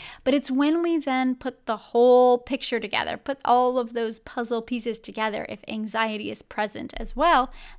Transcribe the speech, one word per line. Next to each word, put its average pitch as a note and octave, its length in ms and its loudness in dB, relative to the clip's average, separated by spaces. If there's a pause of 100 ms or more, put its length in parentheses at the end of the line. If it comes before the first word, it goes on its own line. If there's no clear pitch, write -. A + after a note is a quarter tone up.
(240)
but C4 80 2
it's C#4 180 0
when D4 320 2
we E4+ 160 2
then C4 360 0
put - 320 -10
the A3 100 -2
whole B3 640 6
picture B3 420 -4
together, E2+ 380 -2
put C#4 260 -8
all B3 340 4
of A#3 140 -4
those A3+ 280 -6
puzzle A#3 420 -6
pieces A3+ 360 -6
together, G#3+ 500 -6
if G#3 200 -12
anxiety G#3+ 640 -4
is G#3+ 100 -12
present G#3+ 560 -6
as - 180 -8
well, C4+ 380 2 (260)